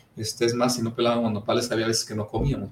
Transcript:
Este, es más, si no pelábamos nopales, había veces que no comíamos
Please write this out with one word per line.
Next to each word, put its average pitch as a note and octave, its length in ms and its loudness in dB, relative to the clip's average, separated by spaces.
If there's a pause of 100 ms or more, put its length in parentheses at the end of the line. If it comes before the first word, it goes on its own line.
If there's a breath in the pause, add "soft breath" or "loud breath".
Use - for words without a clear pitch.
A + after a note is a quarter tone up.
(160 loud breath)
Este, A2+ 300 -2
es A#2 80 4
más, B2 220 2
si A#2 60 -2
no A2+ 120 -2
pelábamos A#2 380 2
nopales, A2+ 400 0
había A2+ 160 0
veces A2+ 180 2
que - 80 -10
no G#2 140 -4
comíamos A2+ 440 0